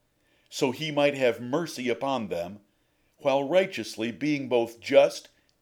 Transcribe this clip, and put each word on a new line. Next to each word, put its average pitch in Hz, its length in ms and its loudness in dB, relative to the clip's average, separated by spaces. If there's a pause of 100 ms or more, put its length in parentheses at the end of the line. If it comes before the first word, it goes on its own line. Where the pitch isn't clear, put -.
(480)
so - 220 0
he 147 220 -6
might 143 240 2
have 120 260 2
mercy 127 480 -4
upon 123 380 -2
them, 87 320 -6 (580)
while 139 320 0
righteously 120 640 -2
being 139 360 -4
both 117 320 0
just - 500 4 (320)